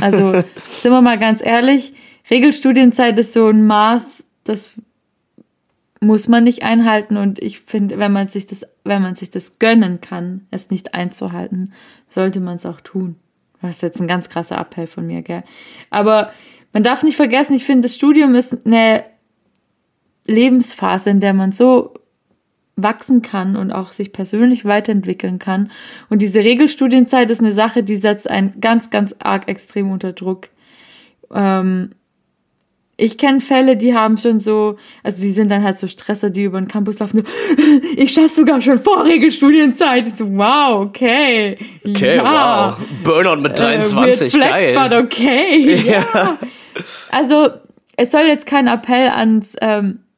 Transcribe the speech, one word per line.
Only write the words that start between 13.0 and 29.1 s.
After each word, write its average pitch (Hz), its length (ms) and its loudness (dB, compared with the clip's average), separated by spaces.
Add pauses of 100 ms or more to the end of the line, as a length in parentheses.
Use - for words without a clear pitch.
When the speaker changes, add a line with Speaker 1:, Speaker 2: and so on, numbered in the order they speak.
Speaker 1:
Das 175 140 -10
ist - 60 -12
jetzt 170 200 -8
ein 170 60 -6
ganz 175 200 -6
krasser 170 320 -10
Appell 170 260 -12
von 170 200 -12
mir, 170 160 -10
gell? 170 200 -12 (460)
Aber 208 440 0 (420)
man 214 80 0
darf 254 200 0
nicht 302 140 0
vergessen, 277 380 0
ich 254 100 -2
find, 262 180 2
das 240 120 -4
Studium 285 400 4
ist 247 320 -2
eine 226 380 2 (1200)
Lebensphase, 220 840 0
in 202 120 2
der 196 120 2
man 190 200 0
so 247 420 2 (840)
wachsen 226 440 0
kann 190 340 -6
und 190 160 -6
auch 185 200 -10
sich 202 200 -10
persönlich 220 540 0
weiterentwickeln 190 720 -2
kann. 196 320 -4 (400)
Und 214 100 2
diese 208 200 2
Regelstudienzeit 247 880 2
ist 226 100 -2
eine 214 140 2
Sache, 220 280 0
die 202 140 -4
setzt 208 320 -2
einen 196 320 -4
ganz, 226 300 0
ganz 202 280 -2